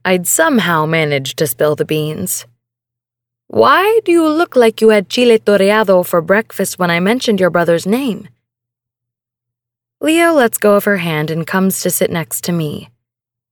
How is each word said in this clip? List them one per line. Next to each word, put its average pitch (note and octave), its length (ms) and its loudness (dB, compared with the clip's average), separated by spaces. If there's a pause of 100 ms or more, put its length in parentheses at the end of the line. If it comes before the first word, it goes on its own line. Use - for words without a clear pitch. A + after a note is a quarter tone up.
I'd F#3 240 -2
somehow F3 580 0
manage D3 500 -2
to D#3+ 120 -2
spill D3+ 260 -2
the D3+ 100 -4
beans. D#3 600 -6 (1040)
"Why F4 560 2
do F4 80 0
you E4 160 2
look D#4+ 260 -2
like A3+ 260 2
you A3 100 4
had G#3 180 0
chile A#3 320 2
toreado G3 680 2
for F3 140 0
breakfast F#3+ 580 -2
when F3 120 0
I E3+ 100 0
mentioned G#3 400 0
your F3+ 100 2
brother's E3+ 360 0
name?" A#3 420 -4 (1700)
Leo E4+ 320 2
lets B3+ 260 2
go G#3 180 2
of G3+ 80 0
her G3+ 140 0
hand D#3 320 -4
and D#3+ 160 -6
comes F#3+ 340 -2
to F3+ 100 -2
sit - 200 -2
next - 340 -6
to F3+ 80 -2
me. D#3 380 -6 (600)